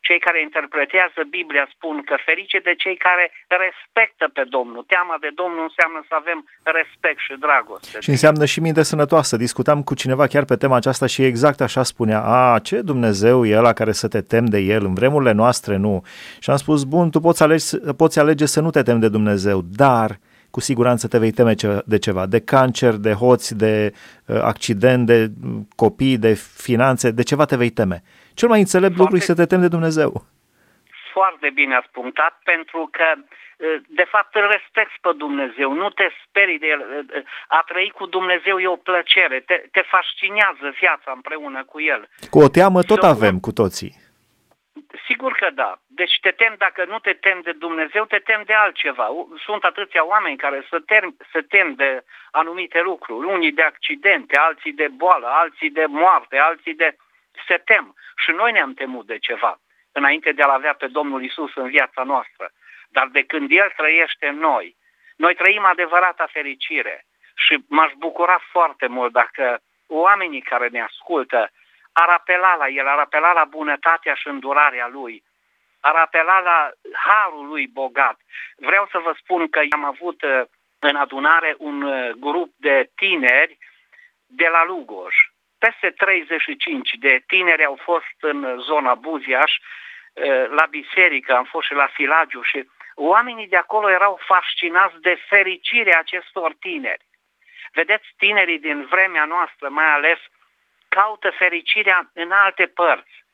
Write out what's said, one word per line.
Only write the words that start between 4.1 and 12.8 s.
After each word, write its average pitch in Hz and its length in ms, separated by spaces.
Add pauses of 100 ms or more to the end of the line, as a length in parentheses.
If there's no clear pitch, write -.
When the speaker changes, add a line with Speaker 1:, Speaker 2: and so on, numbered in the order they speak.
Speaker 1:
pe 139 160
Domnul. 120 400
Teama 180 360
de 147 140
Domnul 170 300
înseamnă 160 440
să - 80
avem 160 340 (140)
respect 160 560
și - 200
dragoste. 117 600
Speaker 2:
Și - 100
înseamnă 151 360
și - 140
minte 160 240
sănătoasă. 147 540
Discutam 135 460
cu 139 120
cineva 131 320
chiar 143 180
pe 123 100
tema 131 200
aceasta 127 320
și 135 160
exact 131 380
așa 127 220
spunea: 110 400
„A, 120 360
ce 214 220